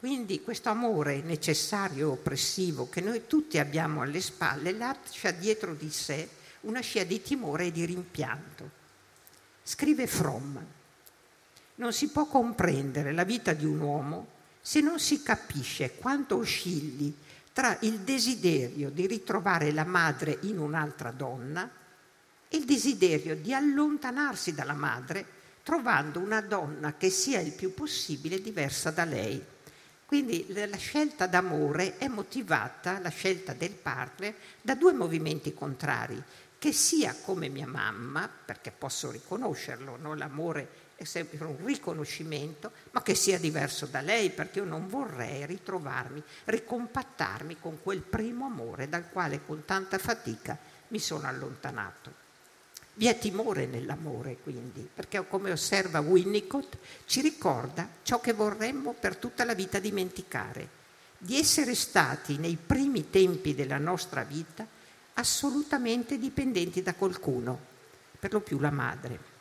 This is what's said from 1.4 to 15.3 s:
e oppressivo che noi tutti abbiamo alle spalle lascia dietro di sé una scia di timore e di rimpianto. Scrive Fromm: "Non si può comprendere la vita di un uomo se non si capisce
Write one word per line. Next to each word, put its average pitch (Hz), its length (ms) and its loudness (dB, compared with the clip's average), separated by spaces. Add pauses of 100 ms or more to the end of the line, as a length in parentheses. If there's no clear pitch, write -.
e 139 40 2
oppressivo 139 760 0
che 175 100 -2
noi 226 260 -2
tutti 302 320 4
abbiamo 147 440 2
alle 143 180 -2
spalle 160 520 0
lascia 233 580 -2
dietro 190 420 0
di 151 180 -6
sé 151 380 -4 (320)
una 226 200 -4
scia 214 240 2
di 175 180 -2
timore 180 460 0
e 170 40 -2
di 170 140 0
rimpianto. 160 840 -6 (920)
Scrive 294 440 4
Fromm: 139 520 0 (1200)
"Non 240 180 -2
si - 140 2
può 294 180 2
comprendere 143 880 2
la 175 100 4
vita 190 300 2
di 151 100 -2
un 151 160 2
uomo 147 460 -2 (340)
se - 220 2
non 320 180 2
si - 220 2
capisce - 720 -2